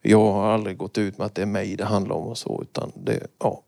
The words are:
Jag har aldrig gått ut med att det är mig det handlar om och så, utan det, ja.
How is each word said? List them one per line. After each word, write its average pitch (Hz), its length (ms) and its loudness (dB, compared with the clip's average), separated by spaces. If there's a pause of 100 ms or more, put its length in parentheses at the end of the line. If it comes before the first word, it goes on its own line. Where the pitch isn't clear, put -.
Jag 107 280 8
har 104 200 2
aldrig 104 240 -2
gått 95 200 -6
ut 98 200 -2
med 98 100 -4
att - 80 -8
det 90 60 -2
är 101 40 0
mig 104 300 -2
det 101 100 -4
handlar 101 300 0
om 85 120 -6
och 117 100 -8
så, - 240 -6
utan - 340 -8
det, - 320 -4 (120)
ja. - 280 -2